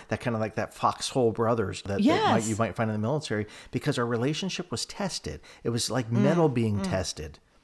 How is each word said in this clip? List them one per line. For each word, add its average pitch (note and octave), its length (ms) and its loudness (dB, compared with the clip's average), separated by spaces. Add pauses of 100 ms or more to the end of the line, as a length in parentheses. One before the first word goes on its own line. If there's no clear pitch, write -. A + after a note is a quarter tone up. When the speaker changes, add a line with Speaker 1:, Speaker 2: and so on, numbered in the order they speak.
Speaker 1:
that - 120 -2
kinda A#2 180 -2
like G#2+ 160 -2
that G#2+ 180 -4
Foxhole A#2 580 2
Brothers A2+ 520 0
that, G2+ 180 -4
that - 20 4
might, - 0 -
Speaker 2:
Yes. D4 460 4
Speaker 1:
you A2 80 0
might G#2+ 180 0
find A2+ 140 0
in G#2+ 60 -2
the G#2+ 120 -2
military, A2+ 380 -2 (260)
because B2+ 280 -2
our A#2+ 60 0
relationship C3+ 680 -2
was - 140 -6
tested. - 560 -8 (220)
It A#2+ 60 0
was A#2 220 -2
like A#2 180 -2
Speaker 2:
Mm, A#2+ 140 2
Speaker 1:
metal D#3+ 260 6
being A2+ 300 2
Speaker 2:
mm. F#2+ 100 -2
Speaker 1:
tested, F#2 480 -4 (260)